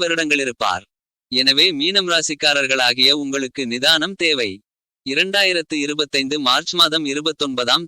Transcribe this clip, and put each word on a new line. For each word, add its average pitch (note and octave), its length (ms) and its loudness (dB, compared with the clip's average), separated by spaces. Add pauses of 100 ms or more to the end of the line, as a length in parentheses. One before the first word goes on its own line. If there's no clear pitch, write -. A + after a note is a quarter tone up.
வருடங்கள் D#3+ 420 0
இருப்பார். G#2 420 -4 (440)
எனவே C3+ 360 2 (140)
மீனம் F#3 320 0
ராசிக்காரர்களாகிய C3+ 1000 2 (140)
உங்களுக்கு C3+ 480 -4
நிதானம் D#3 500 0
தேவை. C3+ 260 0 (560)
இரண்டாயிரத்து F3 720 0 (100)
இருபத்தைந்து C#3+ 500 -2 (120)
மார்ச் D3 340 0
மாதம் D#3 320 0
இருபத்தொன்பதாம் D3 760 -2